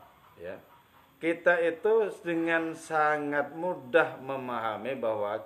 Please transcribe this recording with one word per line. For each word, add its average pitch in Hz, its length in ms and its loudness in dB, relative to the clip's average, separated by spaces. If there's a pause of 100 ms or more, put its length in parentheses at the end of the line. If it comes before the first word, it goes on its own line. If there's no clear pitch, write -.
(380)
ya, 90 220 -12 (580)
kita 170 460 2
itu 202 480 2 (100)
dengan 165 560 0
sangat 147 800 0
mudah 160 640 0
memahami 123 800 -4
bahwa 107 340 0 (120)